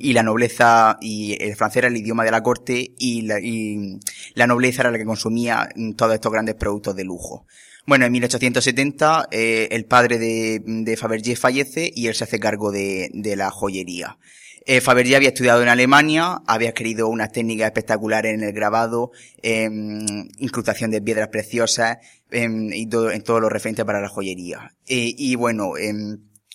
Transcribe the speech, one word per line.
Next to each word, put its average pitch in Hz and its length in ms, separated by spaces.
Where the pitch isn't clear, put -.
y 135 100
la 117 100
nobleza, 113 760
y 107 440
el 104 120
francés 110 220
era 123 120
el 120 80
idioma 113 260
de 113 80
la 113 100
corte, 123 560
y 120 260
la, 107 160
y 104 600
la 120 140
nobleza 123 340
era 123 100
la 117 60
que 110 80
consumía, 113 680
mm, 113 160
todos 110 240
estos 110 160
grandes 110 240
productos 104 400
de 95 80
lujo. - 420
Bueno, 135 200
en 120 60
mil 123 120
ochocientos 123 400
setenta, 143 640
eh, 113 400
el 113 160
padre 120 320
de, 113 480
de 110 320
Fabergé 113 380
fallece 139 580
y 117 140
él 110 80
se - 80
hace 110 160
cargo 104 320
de, 98 420
de 104 220
la 95 160
joyería. 90 680
Eh, 127 160
Fabergé 123 340
había 139 140
estudiado 120 340
en 120 60
Alemania, 147 760
había 113 240
adquirido 113 380
unas 110 240
técnicas 113 360
espectaculares 110 680
en 107 80
el 104 80
grabado, 113 600
em, 107 640
incrustación 110 540
de 107 100
piedras 107 280
preciosas, 117 680
em, 113 420
y 110 140
todo, 113 240
en 104 140
todo 117 160
lo 110 100
referente 110 340
para 104 160
la 101 100
joyería. 92 680
Eh, 120 320
y 131 180
bueno, 110 400
em, 104 440